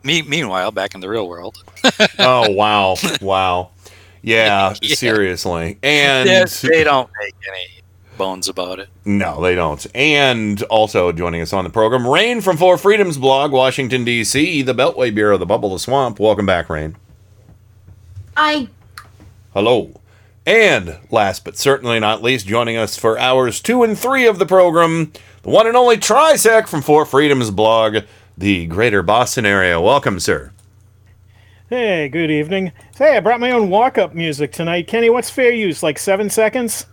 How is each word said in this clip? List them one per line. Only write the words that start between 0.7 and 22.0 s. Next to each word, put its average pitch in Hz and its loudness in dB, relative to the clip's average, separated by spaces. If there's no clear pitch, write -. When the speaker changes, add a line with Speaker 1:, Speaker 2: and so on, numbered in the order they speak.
Speaker 1:
back 101 -6
in 95 -16
the 92 -10
real 107 -6
world. 87 -16
<laughs> 240 2
Speaker 2:
Oh, 127 4
wow. 101 2
Wow. 92 -2
Yeah, 104 2
Speaker 1:
<laughs> - -10
Yeah. 139 -4
Speaker 2:
seriously. 92 -2
And 139 2
Speaker 1:
Yeah, 185 4
they 160 2
don't 135 0
make 98 -10
any 92 -14
bones 95 -6
about 92 -8
it. 98 -16
Speaker 2:
No, 90 -2
they 90 2
don't. 78 -4
And 123 0
also 107 0
joining 85 -6
us 82 -8
on 95 -2
the 85 -8
program, 113 0
Rain 214 0
from 185 0
Four 180 4
Freedoms 190 0
blog, 135 2
Washington, 127 0
D 117 -2
C, 143 -2
the 127 -2
Beltway 127 0
Bureau, 104 2
the 87 -4
Bubble, 98 0
the 90 -8
Swamp. 123 -2
Welcome 101 2
back, 87 0
Rain. 78 -8
Speaker 3:
Hi. 302 -2
Speaker 2:
Hello. 101 0
And 156 2
last 101 0
but - -14
certainly 120 0